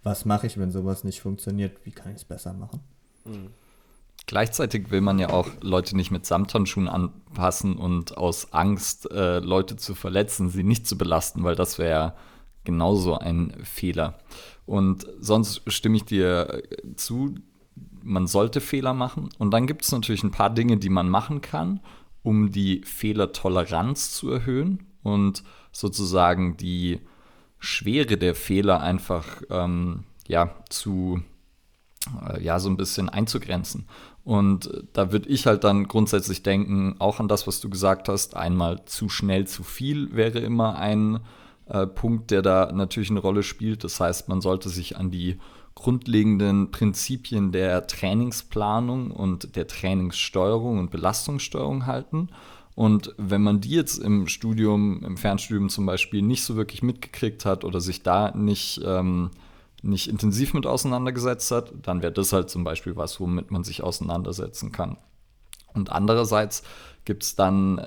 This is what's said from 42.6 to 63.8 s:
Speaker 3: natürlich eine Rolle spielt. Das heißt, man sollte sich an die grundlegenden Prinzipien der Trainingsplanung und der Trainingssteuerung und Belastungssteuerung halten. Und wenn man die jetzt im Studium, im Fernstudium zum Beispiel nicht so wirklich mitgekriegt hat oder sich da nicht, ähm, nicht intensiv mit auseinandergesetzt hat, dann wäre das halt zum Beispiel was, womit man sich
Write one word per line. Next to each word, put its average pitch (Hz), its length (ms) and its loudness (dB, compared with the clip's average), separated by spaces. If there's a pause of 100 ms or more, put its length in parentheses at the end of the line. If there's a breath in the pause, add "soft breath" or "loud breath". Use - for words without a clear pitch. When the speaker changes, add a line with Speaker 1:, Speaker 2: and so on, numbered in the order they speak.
Speaker 3:
natürlich 98 380 -2
eine 101 100 2
Rolle 101 220 2
spielt. 110 420 -4
Das - 160 -8
heißt, 87 280 -2
man 92 120 0
sollte 92 280 0
sich 90 280 -6
an 92 140 -2
die 90 280 -4 (380 loud breath)
grundlegenden 107 960 4
Prinzipien 104 800 0
der 92 340 0
Trainingsplanung 113 1300 -2
und 92 420 -4
der 85 140 -4
Trainingssteuerung 98 1120 0
und 87 120 -2
Belastungssteuerung 135 960 -2
halten. 135 440 -4 (440 loud breath)
Und 107 440 4
wenn 101 240 0
man 104 180 4
die 117 100 -6
jetzt 160 280 0
im 101 280 2
Studium, 104 760 2
im 92 120 -6
Fernstudium 101 520 -2
zum 98 180 -2
Beispiel 95 360 0
nicht 117 220 2
so 113 120 -4
wirklich - 260 -4
mitgekriegt - 640 -4
hat 98 200 0
oder 90 160 -2
sich 90 220 -6
da 98 320 2
nicht, - 500 0
ähm, 90 460 0 (520 soft breath)
nicht 98 260 -2
intensiv 107 460 0
mit 139 120 0
auseinandergesetzt 123 840 -2
hat, 117 200 -2 (100)
dann 90 200 -2
wäre 85 100 -2
das 98 200 0
halt 92 180 2
zum 90 140 -4
Beispiel 82 320 -4
was, 78 240 -6
womit 87 320 -2
man 87 100 -2
sich - 200 -8